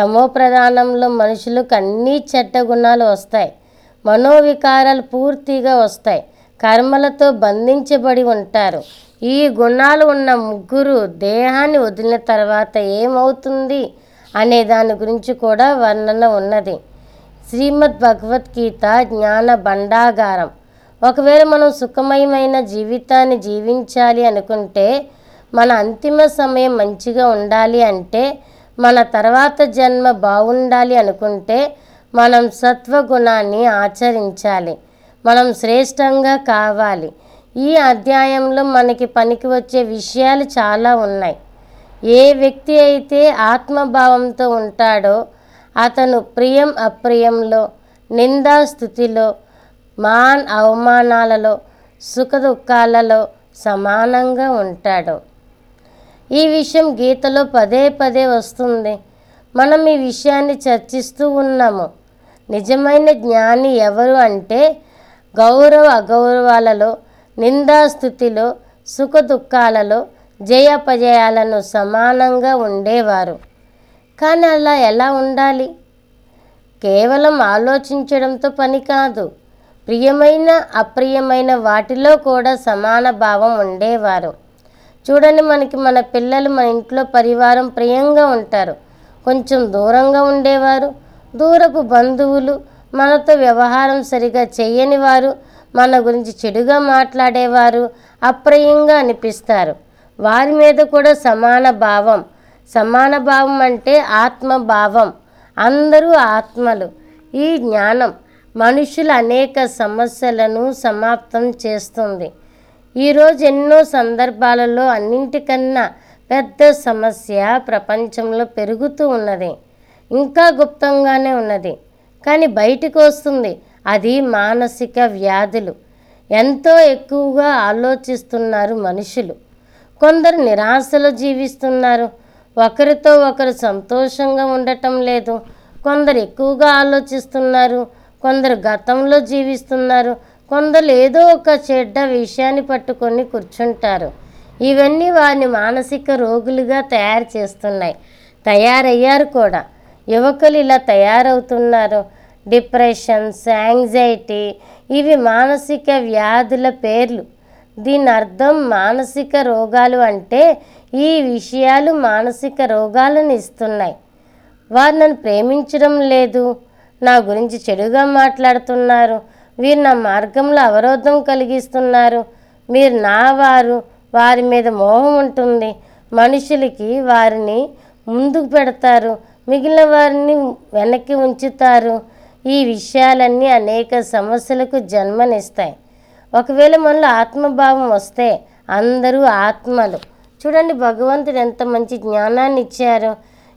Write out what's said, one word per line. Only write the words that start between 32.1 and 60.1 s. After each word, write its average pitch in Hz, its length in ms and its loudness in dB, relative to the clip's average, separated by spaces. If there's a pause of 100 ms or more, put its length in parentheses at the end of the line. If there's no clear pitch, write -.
మనం 240 360 4
సత్వగుణాన్ని 240 1160 0
ఆచరించాలి, 202 1120 -2 (480)
మనం 240 280 2
శ్రేష్టంగా 269 840 0
కావాలి. 214 760 -4 (440)
ఈ 285 180 -2
అధ్యాయంలో 269 880 0
మనకి 247 440 0
పనికి 240 400 -2
వచ్చే 254 360 -2
విషయాలు 254 640 -2
చాలా 233 520 0
ఉన్నాయి. 196 400 -4 (680)
ఏ 254 280 6
వ్యక్తి 269 480 0
అయితే 285 500 2
ఆత్మభావంతో 247 1200 0
ఉంటాడో, 214 760 0 (500)
అతను 247 440 0
ప్రియం 269 580 0
అప్రియంలో, 226 920 -2 (420)
నిందాస్థుతిలో, 240 1200 0 (640)
మాన్ 247 520 2
అవమానాలలో, 226 1080 2 (440)
సుఖదుఖాలలో 233 1300 0 (280)
సమానంగా 240 920 -2
ఉంటాడు. 185 720 -4 (1120)
ఈ 311 120 2
విషయం 311 480 0
గీతలో 262 600 -2
పదే 240 340 2
పదే 262 380 -2
వస్తుంది. 226 720 -4 (580)
మనం 311 320 2
ఈ 302 80 2
విషయాన్ని 277 640 -2 (100)